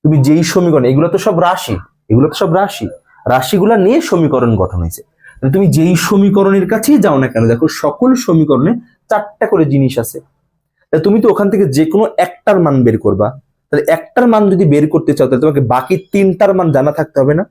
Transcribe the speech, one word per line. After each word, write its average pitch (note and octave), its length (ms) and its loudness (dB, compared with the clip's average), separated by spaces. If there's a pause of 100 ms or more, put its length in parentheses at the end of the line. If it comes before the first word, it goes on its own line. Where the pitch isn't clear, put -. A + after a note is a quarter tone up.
তুমি D3+ 180 2
যেই D4 220 2
সমীকরণ, D#3+ 420 0
এগুলো C#3 220 2
তো F3 100 -2
সব F3+ 220 -2
রাশি, F3 360 -2 (340)
এগুলো B2 180 2
তো D#3 60 -4
সব E3+ 200 -2
রাশি, F#3+ 340 -4 (420)
রাশিগুলা G3 480 0
নিয়ে G#3+ 240 2
সমীকরণ C3 540 0
গঠন F#2 240 -4
হয়েছে। E2+ 220 -8 (340)
তাহলে C3+ 180 -2
তুমি F#3+ 140 2
যেই E3 280 2
সমীকরণের G3 720 0
কাছেই A#3+ 300 0
যাও E3+ 200 2
না C3 100 0
কেন, A2+ 200 -2
দেখো A#2 200 0
সকল D#3 480 -2
সমীকরণে D#3 560 0 (380)
চারটা G#3 380 -4
করে D#3+ 180 0
জিনিস C3+ 340 0
আছে। A#2 200 -8 (680)
তাহলে D#3 140 -2
তুমি G#3 180 2
তো A#3 80 2
ওখান G3+ 200 0
থেকে G3 160 0
যে D3 200 0
কোনো G3+ 200 0 (120)
একটার F#3+ 420 -2
মান C#3 240 2
বের A2+ 140 2
করবা, G#2 300 -2 (420)
তাহলে D3 220 -2
একটার A#3+ 360 0
মান G#3+ 220 2
যদি F#3 160 2
বের D3 240 2
করতে D3 240 0
চাও, C#3 140 0
তাহলে B2+ 140 0
তোমাকে C#3 200 0
বাকি B2 340 -2 (160)
তিনটার G3 420 0
মান F3 180 0
জানা C#3 200 0
থাকতে D3 280 -4
হবে C3+ 140 2
না? F3 180 -2